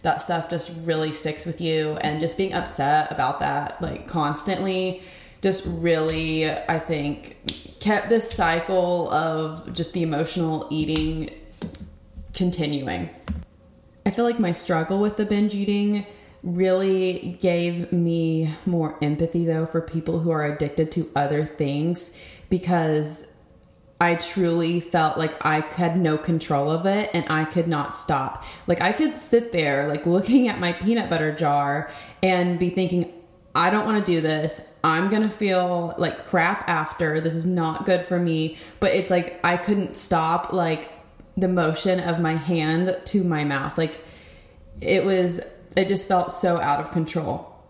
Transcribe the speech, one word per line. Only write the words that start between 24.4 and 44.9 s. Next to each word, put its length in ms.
felt 360
like 260
I 180
had 380
no 200
control 520
of 140
it 300
and 160
I 160
could 200
not 280
stop. 500
Like, 160
I 100
could 240
sit 360
there, 360
like, 160
looking 440
at 120
my 140
peanut 340
butter 260
jar 560
and 360
be 100
thinking, 420
"I 160
don't 160
wanna 160
do 180
this. 540
I'm 240
gonna 220
feel 680
like 300
crap 420
after. 540
This 120
is 120
not 400
good 180
for 140
me." 400
But 140
it's 160
like, 320
I 140
couldn't 400
stop, 560
like, 380
the 100
motion 500
of 220
my 160
hand 720
to 180
my 200
mouth. 340
Like, 200
it 240